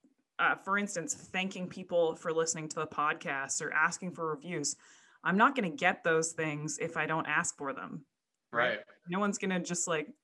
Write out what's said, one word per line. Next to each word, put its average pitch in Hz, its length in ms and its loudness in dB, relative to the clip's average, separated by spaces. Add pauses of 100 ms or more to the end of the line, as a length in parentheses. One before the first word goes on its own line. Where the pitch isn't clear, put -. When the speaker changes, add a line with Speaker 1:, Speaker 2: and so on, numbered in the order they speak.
(380)
Speaker 1:
uh, 151 180 2
for 196 220 -2
instance, 175 360 -2
thanking 185 540 -4
people 175 460 2
for 165 180 -4
listening 160 360 0
to - 80 -10
the 156 100 -2
podcast 147 760 -2
or 147 100 -4
asking 170 400 2
for 165 180 -4
reviews. 151 460 -4 (480)
I'm 175 120 4
not 233 200 8
gonna 196 140 2
get 175 340 2
those 160 300 4
things 151 440 -2
if 165 180 -4
I 156 100 0
don't 156 200 0
ask 156 300 0
for 139 160 -4
them. 95 320 -10 (480)
Speaker 2:
Right. 117 260 2 (300)
Speaker 1:
No 180 100 -2
one's 202 200 2
gonna 190 220 0
just, 175 280 -2
like, 156 240 0 (120)